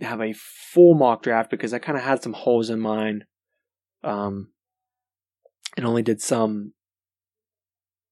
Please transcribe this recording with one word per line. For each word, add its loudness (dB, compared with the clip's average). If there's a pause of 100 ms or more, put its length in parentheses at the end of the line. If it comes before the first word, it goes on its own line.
have -8
a -4 (380)
full 10
mock 2
draft 0
because -6
I -6
kinda -6
had -2
some -10
holes 0
in -4
mine, -4 (760)
um, -6 (1300)
and -6
only -2
did -2
some -4 (1400)